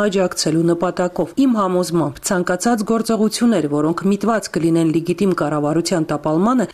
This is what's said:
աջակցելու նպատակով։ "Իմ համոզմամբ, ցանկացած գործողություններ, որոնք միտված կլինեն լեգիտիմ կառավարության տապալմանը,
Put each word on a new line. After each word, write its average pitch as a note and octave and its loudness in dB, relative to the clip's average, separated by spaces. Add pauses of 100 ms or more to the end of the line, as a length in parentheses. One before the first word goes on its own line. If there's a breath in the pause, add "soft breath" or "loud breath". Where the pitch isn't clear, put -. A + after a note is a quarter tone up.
աջակցելու F3+ 0
նպատակով։ F3 -2 (120)
"Իմ C4 4
համոզմամբ, F3+ 0
ցանկացած G3 0
գործողություններ, A3 2 (100)
որոնք E3 0
միտված G3+ -2
կլինեն E3 2
լեգիտիմ F3 0
կառավարության D#3 0
տապալմանը, E3+ 0